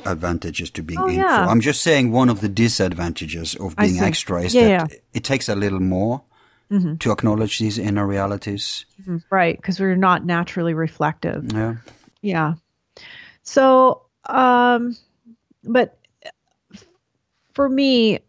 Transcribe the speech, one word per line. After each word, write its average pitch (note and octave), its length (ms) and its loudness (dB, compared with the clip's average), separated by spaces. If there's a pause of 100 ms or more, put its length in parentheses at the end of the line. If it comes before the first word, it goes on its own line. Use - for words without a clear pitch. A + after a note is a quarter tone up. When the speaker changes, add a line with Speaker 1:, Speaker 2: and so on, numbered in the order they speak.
Speaker 1:
advantages E2+ 640 -6
to - 120 -12
being D#2+ 160 -8
Speaker 2:
Oh, F#4+ 100 0
Speaker 1:
intro. F#4 160 0
Speaker 2:
yeah. A#3+ 220 2
Speaker 1:
I'm A#2 120 4
just C#3 220 0
saying C3+ 300 2
one B2 180 4
of G#2+ 100 0
the G#2 80 -2
disadvantages F2 1080 -2
of F2 220 -10
Speaker 2:
I G2+ 100 2
Speaker 1:
being F2+ 120 0
Speaker 2:
see. G2 60 2
Speaker 1:
extra F2+ 360 -2
is F2+ 140 0
Speaker 2:
Yeah, B3 60 6 (180)
Speaker 1:
that D#3+ 120 -4
Speaker 2:
yeah. - 60 -20 (160)
Speaker 1:
it A#2 120 -6
takes C3+ 240 -2
a G#2 60 -2
little G2+ 260 -2
more F#2+ 400 -2 (500)
Speaker 2:
Mm-hmm. F3+ 260 0
Speaker 1:
to - 140 -2
acknowledge G#2+ 480 -2
these A2 180 -2
inner G2+ 280 -2
realities. G2+ 800 -4 (160)
Speaker 2:
Mm-hmm. F#3 160 -8 (120)
Right, F3+ 340 0
'cause F#3 160 -6
we're F#3+ 160 0
not F3+ 300 2
naturally E3+ 480 -2
reflective. D#3 800 -4
Speaker 1:
Yeah. A2 220 -2 (460)
Speaker 2:
Yeah. E3 320 -2 (920)
So, C4 580 4 (240)
um, B3 720 2 (640)
but A#3 340 0 (1600)
for C#4 160 0
me, B3+ 600 2